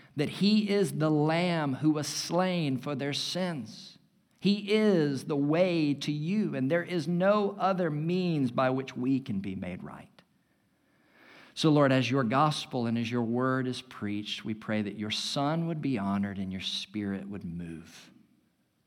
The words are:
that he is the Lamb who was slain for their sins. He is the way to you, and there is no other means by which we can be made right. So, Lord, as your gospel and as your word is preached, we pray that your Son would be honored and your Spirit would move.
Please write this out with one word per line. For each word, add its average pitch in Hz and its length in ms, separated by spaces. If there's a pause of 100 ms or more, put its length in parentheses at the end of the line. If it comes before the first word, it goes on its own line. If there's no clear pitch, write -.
(160)
that 147 140
he 208 400
is 196 220
the 151 180
Lamb 156 640
who 147 140
was 151 180
slain 170 680
for 147 160
their 139 200
sins. 160 840 (420)
He 202 320
is 170 520
the 156 120
way 151 600
to 143 160
you, 160 440
and 131 140
there 170 140
is 175 240
no 196 520
other 180 300
means 156 640
by 131 180
which 131 260
we 127 240
can 104 200
be 95 160
made 92 280
right. - 240 (1500)
So, 160 180
Lord, 147 200
as 131 180
your 135 140
gospel 135 640
and 117 140
as 117 100
your 120 140
word 127 420
is 127 160
preached, 104 640
we 113 80
pray 107 300
that 101 140
your 107 120
Son 156 580
would 160 140
be 135 160
honored 98 400
and 95 140
your 95 100
Spirit 98 640
would 101 160
move. 85 680 (760)